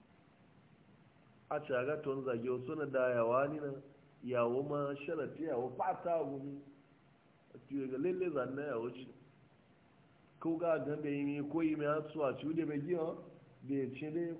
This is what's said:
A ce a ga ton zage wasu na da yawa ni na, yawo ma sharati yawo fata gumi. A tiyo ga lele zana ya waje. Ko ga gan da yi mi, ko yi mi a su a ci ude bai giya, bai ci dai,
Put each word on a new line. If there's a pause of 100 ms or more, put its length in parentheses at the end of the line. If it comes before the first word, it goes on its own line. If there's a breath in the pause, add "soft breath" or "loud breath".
(1500)
A
ce
a
ga
ton
zage
wasu
na
da
yawa
ni
na, (500)
yawo
ma (100)
sharati
yawo
fata
gumi. (920)
A (100)
tiyo
ga
lele
zana
ya
waje. (1300)
Ko
ga
gan
da
yi
mi,
ko
yi
mi
a
su
a
ci
ude
bai
giya, (480)
bai
ci
dai,